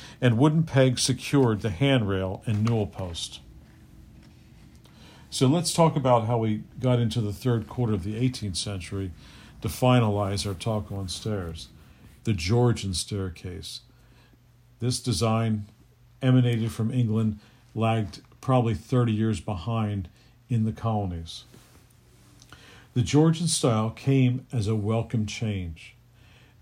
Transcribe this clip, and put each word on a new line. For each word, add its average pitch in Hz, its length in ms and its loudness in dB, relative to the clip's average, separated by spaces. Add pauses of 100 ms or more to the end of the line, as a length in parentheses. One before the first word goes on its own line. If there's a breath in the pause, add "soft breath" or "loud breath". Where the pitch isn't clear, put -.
(200 loud breath)
and 117 200 4
wooden 156 240 4
pegs 131 400 2
secured 127 580 2
the 113 80 -4
handrail 98 800 0
and 107 160 0
newel 113 240 0
post. - 540 -12 (1900 loud breath)
So 131 140 4
let's 165 260 2
talk 165 220 4
about 123 300 2
how 117 140 0
we 110 240 0 (180)
got 123 180 2
into 117 220 0
the 104 100 -2
third 113 380 -2
quarter 117 240 -2
of 90 100 -2
the 107 140 -6
eighteenth 117 400 -2
century 95 540 -8 (500 loud breath)
to 104 80 -4
finalize 104 760 2
our 101 80 -4
talk 104 380 -4
on 98 160 -6
stairs. 87 640 -8 (560 loud breath)
The 113 80 0
Georgian 98 600 0
staircase. 90 840 -8 (1000 soft breath)
This 123 180 -2
design 113 680 0 (540)
emanated 120 520 4
from 110 180 -2
England, 110 480 0 (340 loud breath)
lagged 110 480 -2 (200)
probably 117 320 2
thirty 120 400 0
years 110 260 0
behind 104 720 -4 (400 soft breath)
in 110 160 0
the 110 80 -2
colonies. 95 720 -6 (1500 loud breath)
The 123 80 2
Georgian 160 460 4
style 113 420 0
came 127 640 2
as 110 160 -2
a 113 80 0
welcome 110 500 -2
change. 95 680 -8 (680 soft breath)